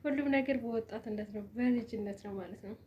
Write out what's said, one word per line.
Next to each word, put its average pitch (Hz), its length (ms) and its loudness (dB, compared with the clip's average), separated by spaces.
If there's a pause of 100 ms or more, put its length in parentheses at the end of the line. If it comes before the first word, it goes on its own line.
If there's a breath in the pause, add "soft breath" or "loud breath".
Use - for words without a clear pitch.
ሁሉም 285 300 2
ነገር 269 280 4
በወጣትነት 220 720 -2
ነው፣ 208 200 -6
በልጅነት 220 720 2
ነው 202 120 -8
ማለት 185 280 -8
ነው። 208 140 -10 (100)